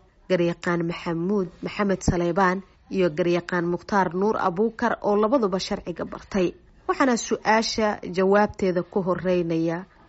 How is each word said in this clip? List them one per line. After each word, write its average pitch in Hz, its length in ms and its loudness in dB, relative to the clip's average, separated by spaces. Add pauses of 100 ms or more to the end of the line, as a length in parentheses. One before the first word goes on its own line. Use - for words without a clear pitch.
(280)
garyaqaan 170 560 0
Maxamuud 175 640 -2 (140)
Maxamed 190 400 -2
Saleebaan 180 560 2 (340)
iyo 185 160 2
garyaqaan 175 560 0
Mukhtaar 175 500 0
Nuur 202 220 0
Abuukar 214 680 0
oo 202 140 2
labaduba 214 420 2
sharciga 185 460 -8
bartay. - 480 -4 (360)
Waxaana 277 280 2
su'aasha 220 720 0 (240)
jawaabteeda 190 680 2
ku - 180 -4
horeynaya 170 840 -2 (220)